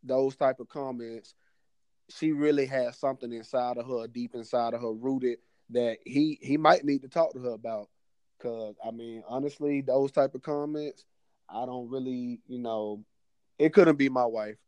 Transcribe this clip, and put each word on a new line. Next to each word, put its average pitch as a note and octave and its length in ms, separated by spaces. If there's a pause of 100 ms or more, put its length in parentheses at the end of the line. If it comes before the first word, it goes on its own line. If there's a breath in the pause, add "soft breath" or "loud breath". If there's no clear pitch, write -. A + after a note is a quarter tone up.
those C3+ 320
type C3 240
of - 80
comments, A#2+ 640 (760)
she D#3 200
really D3 360
has B2+ 300
something C3 360
inside B2 440
of A#2+ 120
her, A#2+ 180
deep A#2+ 300
inside A#2 380
of A#2 80
her, A2+ 100
rooted, B2 460 (320)
that A#2+ 340
he, D3 360
he C#3+ 160
might D#3 280
need C#3+ 180
to C3+ 60
talk E3 240
to C3 80
her B2 100
about. A2+ 380 (500)
'Cause, A2+ 380 (100)
I A2+ 40
mean, A2+ 360
honestly, C#3 540
those C3+ 320
type C3+ 220
of C3 80
comments, D3+ 640 (420)
I A2+ 160
don't B2 240
really, B2 580
you B2 120
know, G#2+ 440 (560)
it D3+ 140
couldn't E3 240
be C#3 140
my B2+ 160
wife. G#2+ 420